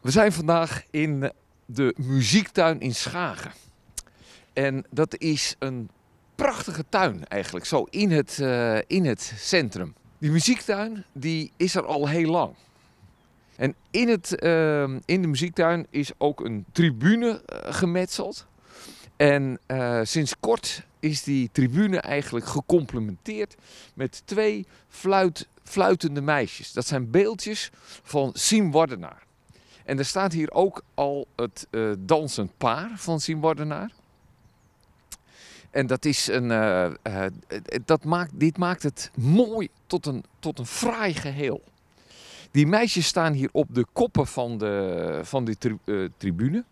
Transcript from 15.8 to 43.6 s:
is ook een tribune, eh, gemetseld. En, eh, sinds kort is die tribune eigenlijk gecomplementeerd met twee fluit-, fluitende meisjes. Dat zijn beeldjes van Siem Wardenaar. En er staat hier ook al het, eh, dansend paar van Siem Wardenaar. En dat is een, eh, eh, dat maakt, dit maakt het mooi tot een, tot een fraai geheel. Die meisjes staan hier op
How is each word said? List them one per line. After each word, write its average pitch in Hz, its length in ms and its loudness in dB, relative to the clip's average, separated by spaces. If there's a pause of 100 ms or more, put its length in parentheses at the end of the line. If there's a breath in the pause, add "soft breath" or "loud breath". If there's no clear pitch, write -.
is 143 280 -4
ook 147 220 0
een 107 320 -6
tribune, 175 720 2
eh, - 280 -10
gemetseld. 180 760 -2 (680 loud breath)
En, 139 500 4
eh, 123 380 0
sinds 143 360 -2
kort - 460 -2 (140)
is 156 240 -2
die 135 280 0
tribune 165 460 2
eigenlijk 135 480 -4
gecomplementeerd 147 1120 -2 (380 loud breath)
met - 320 -8
twee 214 420 -2 (220 soft breath)
fluit-, 190 580 0 (160)
fluitende 175 580 2
meisjes. 139 520 -2
Dat - 140 -4
zijn 127 240 -4
beeldjes 208 580 0 (340 loud breath)
van 139 300 0
Siem 208 380 2
Wardenaar. 131 500 0 (640 soft breath)
En 135 120 -2
er 135 80 0
staat 190 260 0
hier 160 200 -2
ook 190 320 0 (100)
al 143 420 -2
het, - 340 -6
eh, 110 300 -2
dansend 123 580 0
paar 143 380 0
van 165 240 -4
Siem 156 200 -4
Wardenaar. 151 520 -2 (1800 loud breath)
En 135 160 0
dat 127 180 -2
is 147 220 0
een, 123 240 0
eh, 104 340 4
eh, 95 460 -4 (540)
dat 160 180 2
maakt, 170 300 -2
dit 156 240 2
maakt 180 260 -2
het - 320 -6
mooi 208 540 2 (180)
tot - 180 -2
een, 131 180 -6 (160)
tot - 200 -6
een 120 60 -6
fraai 226 480 -2
geheel. 143 500 -4 (880 loud breath)
Die 147 160 4
meisjes 202 380 2
staan 165 280 2
hier 135 180 0
op 147 240 2